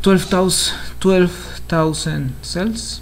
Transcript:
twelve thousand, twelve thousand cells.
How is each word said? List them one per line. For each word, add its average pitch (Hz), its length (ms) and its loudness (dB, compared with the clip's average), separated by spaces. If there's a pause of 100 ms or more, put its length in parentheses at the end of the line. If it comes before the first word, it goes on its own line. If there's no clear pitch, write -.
twelve 190 220 6
thousand, - 540 0 (220)
twelve 185 320 4 (380)
thousand 156 720 -2
cells. 220 600 -6